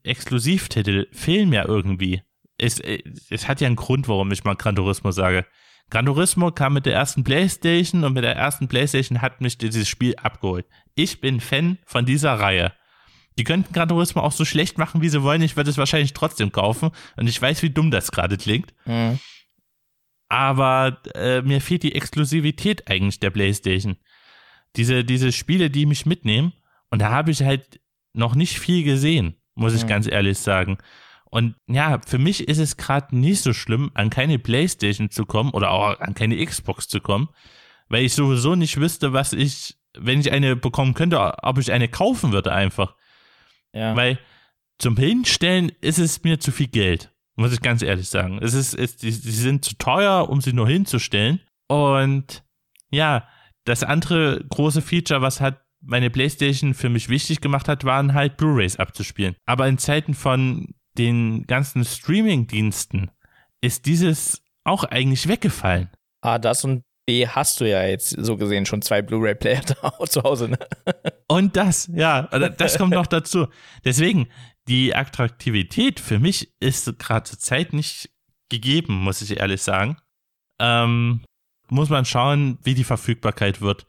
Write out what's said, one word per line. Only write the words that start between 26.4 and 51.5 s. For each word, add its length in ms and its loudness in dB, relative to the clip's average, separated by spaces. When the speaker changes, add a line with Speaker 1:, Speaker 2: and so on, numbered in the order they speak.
Speaker 1:
Und 120 2
da 80 2
habe 200 2
ich 120 2
halt 380 0
noch 200 0
nicht 240 2
viel 260 2
gesehen, 520 2
muss 200 2
ich 100 2
Speaker 2:
Mhm. 40 -4
Speaker 1:
ganz 180 2
ehrlich 320 0
sagen. 400 0
Und 320 -2
ja, 400 0
für 120 -2
mich 280 0
ist 120 2
es 180 0
gerade 400 -2
nicht 260 2
so 100 2
schlimm, 420 -2
an 140 0
keine 300 2
Playstation 720 0
zu 160 -4
kommen 240 0
oder 220 0
auch 260 0
an 160 -6
keine 300 0
Xbox 420 -8
zu 140 -4
kommen, 280 -2
weil 160 0
ich 100 0
sowieso 400 2
nicht 240 0
wüsste, 340 0
was 200 0
ich, 420 -4
wenn 220 0
ich 100 2
eine 240 2
bekommen 400 0
könnte, 240 2
ob 160 0
ich 140 -2
eine 160 2
kaufen 420 0
würde 220 0
einfach. 420 0
Speaker 2:
Ja. 240 -2
Speaker 1:
Weil 240 0
zum 180 2
Hinstellen 840 2
ist 180 0
es 240 0
mir 160 2
zu 140 -2
viel 160 0
Geld, 440 0
muss 180 2
ich 80 -2
ganz 220 2
ehrlich 260 -2
sagen. 320 -2
Es 140 -2
ist, 200 0
es, 220 -4
die, 140 -6
die 220 -6
sind 320 0
zu 120 -6
teuer, 520 2
um 120 0
sie 120 -2
nur 160 2
hinzustellen. 720 0